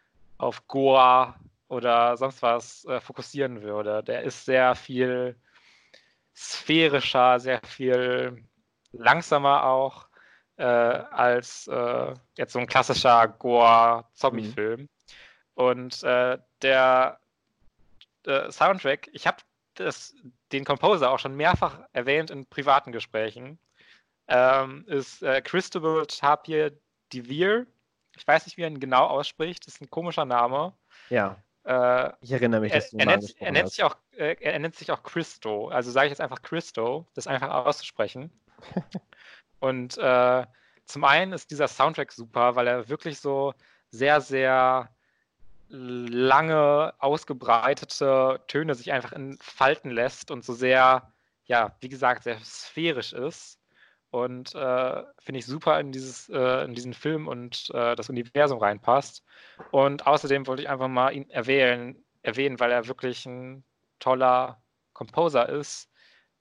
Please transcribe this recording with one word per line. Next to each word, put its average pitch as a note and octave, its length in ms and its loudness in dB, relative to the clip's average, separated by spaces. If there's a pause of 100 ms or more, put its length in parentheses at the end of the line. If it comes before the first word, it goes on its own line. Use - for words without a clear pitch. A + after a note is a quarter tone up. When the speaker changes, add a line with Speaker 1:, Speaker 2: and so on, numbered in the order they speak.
(380)
Speaker 1:
auf - 300 -6
Gore C3 640 6 (340)
oder A#2+ 480 2
sonst C3 260 -6
was, A#2 440 -2
äh, B2+ 140 -6
fokussieren B2+ 640 -8
würde. G#2 420 -4
Der B2 180 -6
ist - 220 -10
sehr B2+ 320 4
viel B2 600 -4 (1000)
sphärischer, C3+ 1040 2
sehr B2+ 240 -2
viel B2+ 800 -2 (480)
langsamer C#3 760 2
auch, C3 420 -2 (480)
äh, C#3+ 80 -6
als, B2 1040 0
äh, B2 460 -4 (220)
jetzt - 160 -8
so B2+ 60 -6
ein B2 80 -4
klassischer A#2+ 600 4
Gore-Zombie-Film. A#2 1500 2
Speaker 2:
Mhm. C#3+ 80 -20 (680)
Speaker 1:
Und, B2+ 500 -2
äh, B2 340 0 (240)
der, C3 580 4 (1080)
äh, C#3 240 -2
Soundtrack, D#3 640 0
ich - 140 -10
hab - 160 -2 (320)
das, - 400 -8 (380)
den C#3 120 -4
Composer C#3+ 460 2
auch C3+ 80 2
schon C3+ 180 -10
mehrfach E3 440 0 (120)
erwähnt C#3+ 380 -2
in C#3 160 -14
privaten C#3+ 460 0
Gesprächen, A#2 640 -8 (720)
ähm, C3 600 2
ist, C#3 340 -6
äh, C3+ 200 0
Cristobal D#3+ 640 -4
Tapir D3+ 680 -2 (400)
de B2 160 -12
Veer. G3 380 0 (500)
Ich - 100 -20
weiß D#3 200 2
nicht, - 120 -20
wie E3+ 40 -10
er E3 80 -4
ihn C#3 100 -12
genau C3 260 2
ausspricht. D#3 600 -6
Das - 100 -20
ist - 60 -20
ein C#3 80 -20
komischer E3 340 -6
Name. B2+ 500 0 (360)
Speaker 2:
Ja. G2+ 320 -2 (220)
Speaker 1:
Äh, B2+ 460 0 (100)
Speaker 2:
Ich A#2+ 120 -16
erinnere A#2 280 2
mich, G#2+ 100 -2
Speaker 1:
er, D#3 40 2
Speaker 2:
dass C#3+ 160 -2
du A2 80 -14
ihn - 40 0
Speaker 1:
er - 20 2
Speaker 2:
mal F3 100 4
Speaker 1:
nennt, G#2 260 -2
er E3+ 120 -4
Speaker 2:
angesprochen - 0 -
Speaker 1:
nennt F3+ 160 0
Speaker 2:
hast. - 20 -10
Speaker 1:
sich G3+ 140 -2
auch, - 120 0 (200)
äh, E3 240 -4
er D3+ 180 -4
nennt D#3+ 180 -8
sich - 160 -8
auch B2+ 100 -6
Christo. A2 680 -8
Also B2 200 -2
sage C3 180 4
ich - 40 -6
jetzt - 80 -10
einfach C#3 220 -10
Christo, D3 720 -6
das - 140 -12
einfach C3 220 -4 (160)
auszusprechen. C3 640 -4 (260)
Speaker 2:
<laughs> - 440 -10 (580)
Speaker 1:
Und, C3 380 -4
äh, B2+ 480 4 (400)
zum D3 180 -4
einen E3+ 280 4
ist - 180 -12
dieser D3 180 -2
Soundtrack D3+ 440 -2
super, A#2+ 440 0
weil B2 100 2
er A#2+ 220 -2
wirklich D3 320 -10
so C#3 340 -4 (360)
sehr, C#3+ 300 2
sehr B2+ 720 2 (800)
lange, C3+ 1300 2
ausgebreitete C3+ 1500 0
Töne D3+ 260 -4
sich B2 180 -8
einfach B2 200 -6
entfalten C#3 800 -2
lässt A#2+ 400 -4
und B2 140 -12
so B2 100 -10
sehr, B2+ 580 4 (320)
ja, A#2 360 0
wie B2+ 80 -14
gesagt, B2+ 360 -2
sehr A#2 200 -8
sphärisch - 680 -8
ist. - 480 -12 (500)
Und, B2+ 440 -8
äh, B2+ 480 -2 (160)
finde C3+ 220 -12
ich A2 60 -14
super D#3 340 0
in C#3 120 -8
dieses, C3 380 -14
äh, C3 340 0
in B2+ 100 -10
diesen A#2+ 200 -12
Film D#3 340 -6
und, B2 460 -12
äh, A#2+ 220 0
das A#2 140 -10
Universum C3 480 0
reinpasst. G#2+ 640 0 (480)
Und C#3 360 2
außerdem C#3 400 2
wollte C3 160 -6
ich D3 80 -8
einfach C3 180 -4
mal B2+ 260 0
ihn C#3 160 -12
erwähnen, B2 760 0 (180)
erwähnen, B2+ 380 -4
weil A#2+ 120 2
er A#2 160 0
wirklich B2+ 380 -10
ein B2+ 380 -16 (340)
toller B2+ 640 2 (320)
Composer C#3 560 0
ist, - 400 -10 (500)